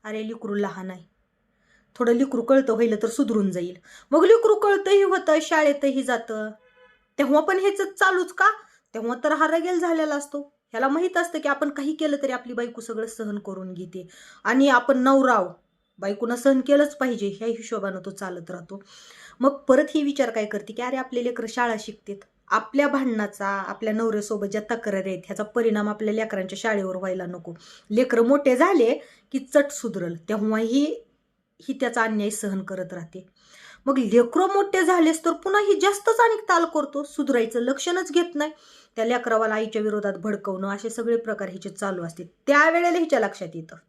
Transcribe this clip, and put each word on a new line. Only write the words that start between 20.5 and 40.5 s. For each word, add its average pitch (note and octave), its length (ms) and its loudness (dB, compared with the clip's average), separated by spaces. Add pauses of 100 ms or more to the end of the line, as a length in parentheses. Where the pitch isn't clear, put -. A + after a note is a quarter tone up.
की A#3+ 100 -8
अरे B3+ 140 -4
आपले B3+ 280 -6
लेकरं A#3 220 -4
शाळा A#3 340 -2
शिकतेत, G3+ 360 -14 (320)
आपल्या C4+ 400 0
भांडणाचा, A3 580 -2
आपल्या G3 460 -6
नवऱ्यासोबत G#3+ 540 -2
ज्या G#3 140 -4 (100)
तक्रारी G3 380 -4
आहेत F3+ 180 -8
ह्याचा G#3 160 -8
परिणाम G#3+ 460 0
आपल्या G#3+ 260 -4
लेकरांच्या G3+ 460 -4
शाळेवर G3 360 -2
व्हायला F#3 300 -6
नको. F3 280 -12 (360)
लेकरं A#3 360 2
मोठे C#4 300 4
झाले C#4 380 4 (380)
की C4 60 -6
चट C#4+ 320 2
सुधरल, F3+ 440 -8 (140)
तेव्हाही A3 760 0 (560)
ही - 200 -10
त्याचा A#3+ 220 -2
अन्याय G#3+ 280 -2
सहन G3 320 -6
करत F#3 300 -10
राहते. F3 340 -14 (600)
मग C4+ 120 2
लेकरं A#3 480 4
मोठे G4 380 2
झालेस E4 400 4
तर E4 80 2
पुन्हा G4 280 0
ही G4+ 200 2
जास्तच G4+ 400 2
आणि A4+ 280 4
ताल E4+ 160 4
करतो, D4 400 -4
सुधरायचं A#3+ 560 -2
लक्षणच F4 520 -2
घेत F4 220 0
नाही. D4 160 -2 (460)
त्या A3 80 -2
लेकरावाला A3+ 500 0
आईच्या A3 280 -4
विरोधात G#3 320 -2
भडकवणं, G3 540 -6